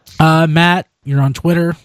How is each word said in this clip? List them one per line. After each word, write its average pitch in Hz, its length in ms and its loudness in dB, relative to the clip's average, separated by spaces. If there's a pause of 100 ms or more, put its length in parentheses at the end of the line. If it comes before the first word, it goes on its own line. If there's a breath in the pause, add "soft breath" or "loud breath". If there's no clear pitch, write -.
(200)
Uh, 160 280 2
Matt, 170 400 0 (160)
you're 139 180 -2
on 135 120 0
Twitter. 170 520 -2